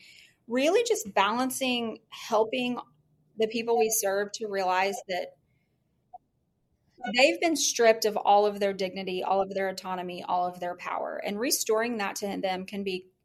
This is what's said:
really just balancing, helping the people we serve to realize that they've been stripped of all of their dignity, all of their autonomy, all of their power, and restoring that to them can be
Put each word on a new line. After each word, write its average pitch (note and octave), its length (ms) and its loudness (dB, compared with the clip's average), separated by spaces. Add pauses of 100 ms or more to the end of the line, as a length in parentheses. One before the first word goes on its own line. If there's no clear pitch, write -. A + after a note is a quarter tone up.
(480)
really D4+ 400 4
just E4+ 260 -2
balancing, A#3+ 840 0 (100)
helping A#3+ 720 0 (580)
the A3 100 2
people A#3 300 0
we A3 140 4
serve G3+ 400 0
to A3 160 -8
realize G3 480 0 (120)
that F3+ 280 -4 (1800)
they've D4+ 240 6
been E4 160 2
stripped A3+ 500 4
of G#3 120 0
all G#3 280 6
of G3+ 140 -2
their G3 140 2
dignity, F#3+ 500 -4
all G3 180 2
of G3 120 -6
their F#3+ 160 -2
autonomy, F#3 580 -6
all F3+ 180 0
of F3+ 140 -6
their F3+ 160 -4
power, - 480 -6
and G3+ 160 -4
restoring A#3 580 0
that G3 200 -4
to F#3+ 240 -4
them F#3 240 -2
can G3+ 180 -8
be F#3 240 -6 (180)